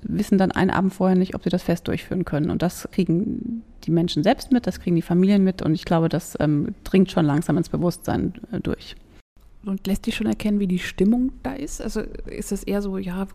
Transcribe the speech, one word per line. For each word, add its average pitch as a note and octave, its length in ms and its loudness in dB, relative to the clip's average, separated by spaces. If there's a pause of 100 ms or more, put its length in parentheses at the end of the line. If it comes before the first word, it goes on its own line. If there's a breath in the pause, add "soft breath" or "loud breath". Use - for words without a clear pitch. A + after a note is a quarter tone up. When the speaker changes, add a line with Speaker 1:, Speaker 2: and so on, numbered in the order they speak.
Speaker 1:
wissen F#3+ 340 2
dann F#3+ 160 4
einen - 180 4
Abend F#3+ 220 2
vorher F#3+ 240 4
nicht, F#3 180 2
ob - 80 -8
sie F3 60 0
das F3+ 140 0
Fest - 260 0
durchführen - 340 -2
können. D3+ 260 0
Und - 120 0
das - 320 -2
kriegen G#3 680 -2 (220)
die - 80 -2
Menschen E3 320 2
selbst A#3+ 300 2
mit, B3 140 2
das F#3 120 -4
kriegen F3 160 0
die E3 60 4
Familien F#3+ 420 4
mit. F#3 180 2
Und D#3 120 2
ich D3+ 100 -2
glaube, E3 240 2
das, - 320 -4
ähm, D3 360 2 (100)
dringt F#3+ 260 2
schon D#3+ 140 2
langsam D3+ 320 0
ins E3+ 100 -2
Bewusstsein, - 680 -2 (180)
äh, F3+ 80 -4
durch. - 340 -8 (720 soft breath)
Speaker 2:
Und G3 220 -6
lässt G3 180 -2
sich A3 100 -2
schon G#3+ 120 -2
erkennen, G#3 320 0
wie G3 80 0
die F3+ 120 0
Stimmung A#3+ 520 2 (120)
da C4 100 -6
ist? - 280 -10
Also G#3+ 200 -4 (260)
ist - 240 -8
es G3 120 -4
eher G3+ 180 -2
so, G3 160 -4
"Ja, F#3+ 380 -6